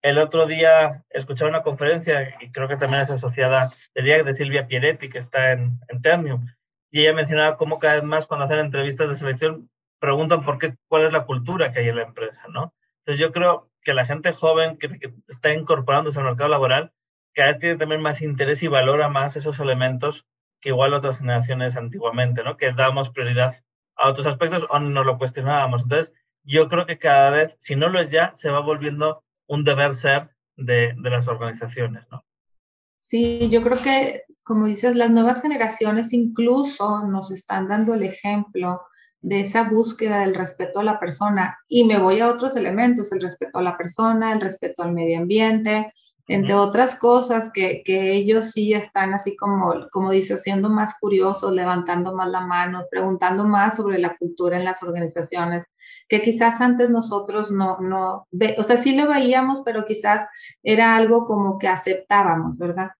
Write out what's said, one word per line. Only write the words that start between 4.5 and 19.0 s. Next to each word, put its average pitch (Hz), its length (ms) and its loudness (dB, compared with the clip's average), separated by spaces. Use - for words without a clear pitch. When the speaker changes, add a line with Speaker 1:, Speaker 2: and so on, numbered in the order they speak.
Speaker 1:
Pieretti, 131 420 -2
que 123 100 -12
está 131 340 0
en, 123 340 -2
en - 160 -10
Ternium, 147 460 0
y 147 120 0
ella 156 120 6
mencionaba 156 420 0
cómo 156 220 -2
cada 151 160 4
vez 147 80 0
más 156 240 -2
cuando 143 180 -4
hacen 151 140 0
entrevistas 143 500 -2
de 143 60 -4
selección 143 560 -4
preguntan 147 440 2
por 139 140 -2
qué, 151 160 -4
cuál 156 180 4
es 156 60 2
la 156 120 0
cultura 135 480 -4
que 127 60 -4
hay 120 100 0
en 117 80 -2
la 117 60 -4
empresa, 113 400 -10
¿no? 165 220 -10
Entonces 143 200 -6
yo 160 140 0
creo 170 380 0
que 147 120 -2
la 127 100 2
gente 151 280 -4
joven 160 440 0
que, 151 120 -10
que 127 160 -14
está 151 260 -2
incorporándose 147 640 0
al 135 80 -2
mercado 131 240 0
laboral 139 420 0
cada 139 180 4
vez 147 80 -4
tiene 170 160 -2
también 156 260 -2
más 151 180 -4
interés 143 420 -2
y 165 60 -2
valora 143 400 2